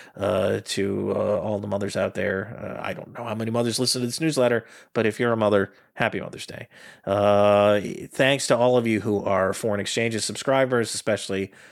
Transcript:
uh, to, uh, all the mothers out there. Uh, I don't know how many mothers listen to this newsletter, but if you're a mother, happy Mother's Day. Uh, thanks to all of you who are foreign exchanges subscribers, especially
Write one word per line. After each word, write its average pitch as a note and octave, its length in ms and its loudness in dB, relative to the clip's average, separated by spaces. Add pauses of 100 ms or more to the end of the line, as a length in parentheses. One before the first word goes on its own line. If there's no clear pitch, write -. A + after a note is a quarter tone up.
(140)
uh, G2 480 0
to, G2 540 -4
uh, G2+ 240 0
all G#2+ 180 -4
the G#2 80 -6
mothers G2+ 300 -4
out G2 160 -2
there. G2 680 -6
Uh, G#2 80 -8
I G#2 60 -6
don't - 260 -12
know A#2+ 60 -10
how A2+ 100 -6
many A2+ 160 -4
mothers A#2 280 0
listen B2+ 240 0
to B2 40 -2
this A#2+ 140 -6
newsletter, B2+ 460 2 (260)
but A2+ 140 0
if G#2+ 120 -2
you're A#2+ 140 2
a A2 60 0
mother, G#2 340 2 (220)
happy A2 260 -2
Mother's - 240 -12
Day. - 240 -14 (380)
Uh, G2+ 720 6 (300)
thanks C3+ 380 2
to A#2+ 100 4
all B2 180 4
of A#2 100 2
you A2 140 2
who G#2 240 -2
are F#2+ 300 2
foreign G2+ 260 -2
exchanges A2 420 -2
subscribers, B2+ 720 0
especially G2 560 -4 (220)